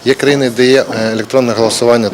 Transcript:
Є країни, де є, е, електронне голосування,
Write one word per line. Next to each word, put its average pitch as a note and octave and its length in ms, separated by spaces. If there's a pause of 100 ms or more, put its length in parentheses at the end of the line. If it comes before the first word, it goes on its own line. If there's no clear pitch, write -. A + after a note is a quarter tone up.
Є C3 80
країни, C3+ 360
де A#2+ 160
є, C3 160
е, A2+ 300
електронне A2+ 420
голосування, A2+ 600